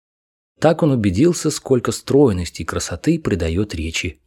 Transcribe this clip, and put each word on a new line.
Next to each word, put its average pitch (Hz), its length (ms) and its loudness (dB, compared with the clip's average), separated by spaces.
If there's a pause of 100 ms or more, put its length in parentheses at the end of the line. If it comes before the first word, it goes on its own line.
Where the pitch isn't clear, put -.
(600)
Так 160 240 2
он 151 80 4
убедился, 127 600 2
сколько 120 400 -2
стройности 113 720 2
и 82 40 -12
красоты 151 540 -4
придает 92 560 -2
речи 80 520 -6